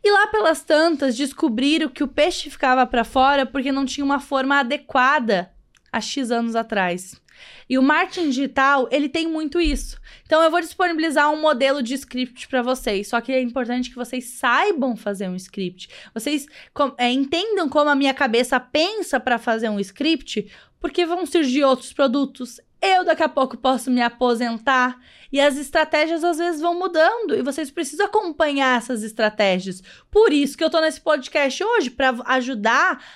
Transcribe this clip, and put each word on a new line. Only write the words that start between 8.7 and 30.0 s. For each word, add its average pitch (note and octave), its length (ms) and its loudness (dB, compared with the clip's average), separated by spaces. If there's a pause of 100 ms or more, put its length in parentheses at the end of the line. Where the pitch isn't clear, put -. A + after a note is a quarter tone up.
ele D4 180 0
tem E4 180 -2
muito D#4 320 -4
isso. - 400 -2 (260)
Então, D#4+ 160 4
eu E4 80 6
vou E4+ 120 2
disponibilizar D#4+ 720 0
um D4+ 100 -2
modelo C#4 420 2
de A#3 120 -4
script - 520 -8
pra B3+ 140 -2
vocês. A#3 480 -4
Só A#3 100 0
que A#3 120 -8
é C4 100 2
importante B3 480 -4
que - 60 -20
vocês B3 300 -8
saibam C4+ 680 0
fazer G3 320 -6
um F3+ 80 -8
script. F#3 540 -10 (240)
Vocês C#4+ 320 -4 (280)
com-, C4+ 240 -2
é, B3 140 0
entendam E4+ 560 -2
como D4 220 2
a C#4+ 60 4
minha C4+ 180 2
cabeça B3 460 0
pensa D#4+ 600 -2
pra B3+ 180 0
fazer A3+ 320 -2
um G#3 120 -4
script, A#3+ 680 -4 (320)
porque F4 260 -2
vão F4 200 -4
surgir C#4+ 400 0
outros C4 260 0
produtos. C4+ 680 -2 (200)
Eu, F#4 220 2
daqui E4 200 2
a D#4 60 0
pouco, C4 280 -2
posso C4 340 0
me B3 100 2
aposentar. A#3+ 960 0 (320)
E C#4 120 0
as C#4+ 160 4
estratégias, D#4 680 0
às E4+ 140 2
vezes, E4+ 240 -2
vão F4 180 0
mudando. F4+ 560 2
E - 60 0
vocês C#4 280 -6
precisam F4 360 -4
acompanhar D4+ 720 0
essas A3+ 260 -4
estratégias. G3 800 0 (260)